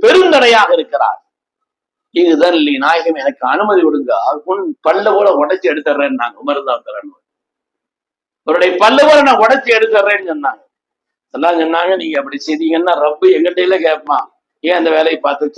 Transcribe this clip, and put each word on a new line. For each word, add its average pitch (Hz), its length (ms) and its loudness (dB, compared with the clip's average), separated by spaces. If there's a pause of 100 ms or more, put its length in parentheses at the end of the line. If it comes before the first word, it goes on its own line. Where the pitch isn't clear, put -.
பெருந்தடையாக 247 720 4
இருக்கிறார். 139 460 -2 (960)
"இதுதான் 170 500 2
லீ 147 120 -2
நாயகம், 160 460 -2
எனக்கு 135 260 -4
அனுமதி 196 340 0
கொடுங்க, 139 300 -2 (320)
உன் 190 200 -6 (180)
பல்ல 202 300 0
கூட 202 200 2
உடைச்சு 151 380 -2
எடுத்துறேன்னு 143 520 -4
நாங்க 120 180 -8
உமர் 143 280 -6
தான் 120 180 -6
தரணும், 98 360 -16 (1200)
அவருடைய 180 300 0
பல்ல 220 220 4 (100)
கூட 302 140 6
நான் 240 220 2
உடைச்சு 247 320 0
எடுத்துறேன்னு" 202 560 0
சொன்னாங்க. 143 300 -6 (720)
எல்லாம் 165 260 0
சொன்னாங்க, 170 360 -2
"நீங்க 160 240 -8
அப்படி 139 260 -10
செய்தீங்கன்னா 165 520 -2
ரப்பு 151 380 2
எங்கிட்ட 180 500 0
கேட்பான், 160 400 -2 (380)
ஏன் 175 160 0
அந்த 165 100 0
வேலையை 156 300 0
பார்த்து 143 380 -4